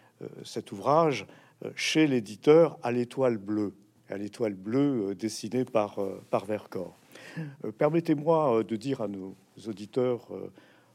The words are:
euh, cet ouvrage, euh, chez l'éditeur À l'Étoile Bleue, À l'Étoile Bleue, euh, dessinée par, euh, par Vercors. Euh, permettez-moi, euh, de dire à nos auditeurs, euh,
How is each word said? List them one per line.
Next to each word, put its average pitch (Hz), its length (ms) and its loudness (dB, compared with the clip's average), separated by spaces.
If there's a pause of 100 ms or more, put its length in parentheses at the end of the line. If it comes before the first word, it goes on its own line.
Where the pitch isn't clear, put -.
(220)
euh, - 60 -10 (160)
cet - 300 -10
ouvrage, 131 520 2 (380)
euh, 110 100 -8
chez - 320 2
l'éditeur 143 800 4
À 123 80 -2
l'Étoile 120 460 0
Bleue, 104 340 -2 (380)
À 101 80 -8
l'Étoile 104 380 -4
Bleue, 113 560 0
euh, 98 40 -4
dessinée 110 480 -4
par, 107 360 0
euh, 98 220 -4 (100)
par 110 120 2
Vercors. 98 540 -6 (680)
Euh, 117 80 -6
permettez-moi, 156 840 2
euh, 113 80 4
de 107 100 -4
dire 127 240 -4
à 107 80 -4
nos 95 300 -8 (280)
auditeurs, 113 680 -2
euh, 95 200 -10 (440)